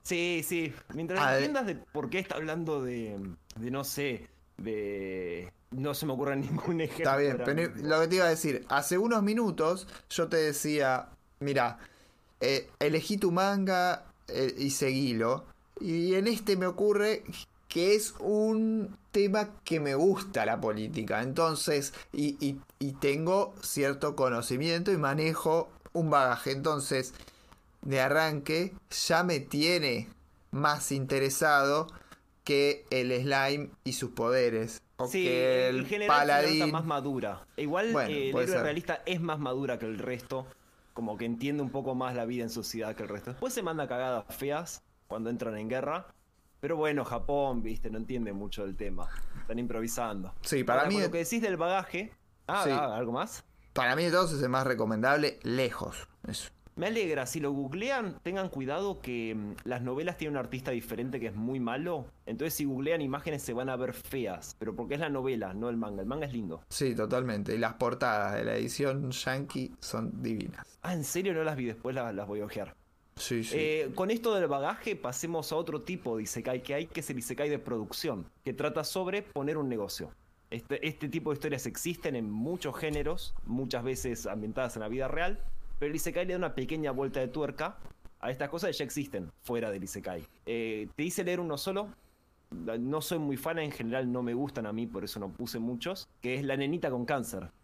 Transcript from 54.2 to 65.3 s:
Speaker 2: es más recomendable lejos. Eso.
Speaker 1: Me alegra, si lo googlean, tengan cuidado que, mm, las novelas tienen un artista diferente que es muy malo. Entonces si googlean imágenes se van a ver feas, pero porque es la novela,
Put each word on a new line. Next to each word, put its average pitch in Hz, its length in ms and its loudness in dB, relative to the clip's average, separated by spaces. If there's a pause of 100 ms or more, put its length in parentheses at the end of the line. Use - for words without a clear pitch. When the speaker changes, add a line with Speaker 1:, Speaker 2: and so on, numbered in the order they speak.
Speaker 2:
es 127 80 2
más 131 180 4
recomendable 123 760 4
lejos. - 640 -2 (200)
Eso. - 220 -8 (260)
Speaker 1:
Me 165 120 -2
alegra, 170 400 0
si - 120 -4
lo 143 120 0
googlean, 185 720 -2
tengan 190 260 -2
cuidado 170 500 -2
que, 113 360 -4
mm, 104 200 -6 (100)
las 123 180 -2
novelas 151 340 -2
tienen 151 200 -4
un - 20 0
artista 127 320 -4
diferente 123 480 -4
que 113 80 -4
es 101 80 -6
muy 123 240 -2
malo. 135 460 -2 (200)
Entonces 135 300 -4
si 151 100 -2
googlean 139 360 0
imágenes 143 420 -4
se 127 100 -4
van 131 160 -2
a 131 60 -2
ver 127 180 -4
feas, 104 640 -6
pero 110 180 -6
porque 120 200 -4
es 147 40 -2
la 160 100 -2
novela, 127 440 -2